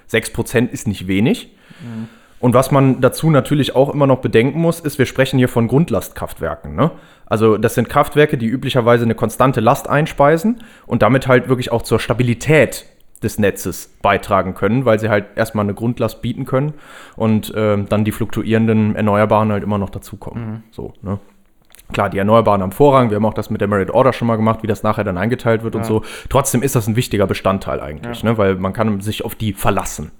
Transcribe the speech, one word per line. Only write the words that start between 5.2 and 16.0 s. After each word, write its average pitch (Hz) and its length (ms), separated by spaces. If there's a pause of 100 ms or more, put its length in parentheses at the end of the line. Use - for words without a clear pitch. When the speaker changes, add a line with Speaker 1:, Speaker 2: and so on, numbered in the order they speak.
Speaker 1:
hier 123 100
von 117 180
Grundlastkraftwerken, 87 1040
ne? 127 180 (340)
Also 107 320
das 110 180
sind 113 140
Kraftwerke, 147 480
die 117 100
üblicherweise 120 580
eine 110 100
konstante 123 440
Last 117 300
einspeisen 160 720 (240)
und 117 160
damit 123 260
halt 127 220
wirklich 127 220
auch 117 100
zur - 180
Stabilität 120 840 (380)
des 110 160
Netzes - 640
beitragen 95 520
können, 117 300
weil 110 160
sie 110 80
halt 104 200 (100)
erstmal 107 260
eine 101 100
Grundlast 113 480